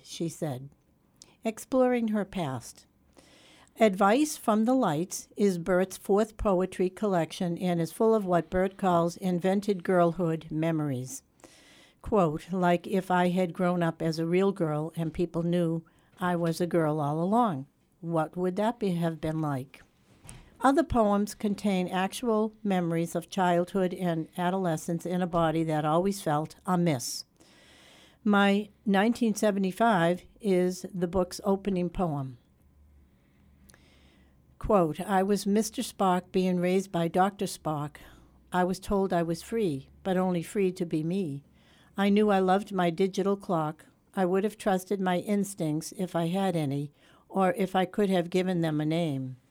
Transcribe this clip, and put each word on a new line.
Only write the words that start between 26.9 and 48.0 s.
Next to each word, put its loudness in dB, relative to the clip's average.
My 4
nineteen 2
seventy-five 2
is 0
the -2
book's -2
opening -2
poem. -4
Quote, 2
"I 2
was 0
Mister 0
Spock 0
being 2
raised 0
by 0
Doctor 0
Spock. -6
I 2
was -2
told 0
I 2
was -4
free, -4
but -2
only 0
free 0
to -4
be -2
me. -4
I 2
knew 4
I 4
loved 2
my 0
digital 0
clock. -4
I 0
would 2
have -4
trusted -2
my 0
instincts -2
if -4
I 0
had 0
any, -4
or 2
if -2
I 2
could 0